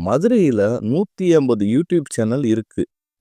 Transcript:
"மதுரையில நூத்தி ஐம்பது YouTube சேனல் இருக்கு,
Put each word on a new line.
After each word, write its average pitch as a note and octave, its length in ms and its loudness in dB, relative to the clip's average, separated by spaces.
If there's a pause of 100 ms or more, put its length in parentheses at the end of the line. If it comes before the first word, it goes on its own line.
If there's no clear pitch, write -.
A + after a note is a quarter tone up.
"மதுரையில D3 580 2 (200)
நூத்தி E3+ 520 -4
ஐம்பது B2 320 2
YouTube C#3+ 460 -2
சேனல் B2 340 -2
இருக்கு, A2 380 -2 (380)